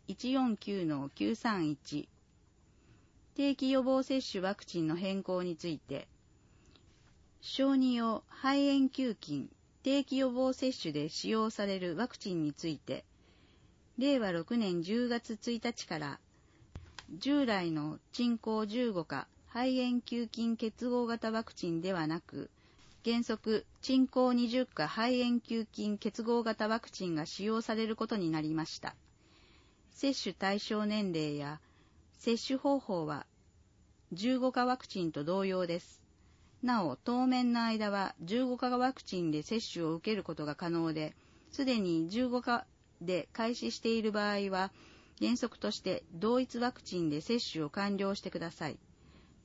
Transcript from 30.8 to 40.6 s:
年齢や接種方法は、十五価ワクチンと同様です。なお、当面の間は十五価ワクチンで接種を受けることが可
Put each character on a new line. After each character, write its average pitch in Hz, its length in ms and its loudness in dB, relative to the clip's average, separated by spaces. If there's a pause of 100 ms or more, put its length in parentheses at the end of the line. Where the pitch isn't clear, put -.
年 208 280 0
齢 151 240 0
や 147 240 -6 (560)
接 233 180 2 (100)
種 269 120 0
方 277 220 2
法 170 260 -2
は、 147 200 -6 (840)
十 240 280 0
五 254 120 4
価 247 140 2
ワ 254 100 2
ク - 100 -10
チ - 180 -4
ン 160 100 0
と 147 100 -4
同 190 220 2
様 185 200 2
で 170 140 -2
す。 - 220 -18 (600)
な 240 220 2
お、 135 140 -2
当 247 280 0
面 247 280 4
の 233 100 2
間 220 260 0
は 196 320 -2
十 220 240 0
五 247 120 0
価 247 200 0
ワ 254 140 2
ク - 100 -16
チ 185 200 -4
ン 165 100 2
で 151 120 0
接 226 180 -2 (120)
種 170 100 -2
を 160 100 2
受 165 180 -2
け 220 40 2
る 185 80 -2
こ 160 120 -6
と 151 100 -6
が 147 100 -4
可 175 140 -4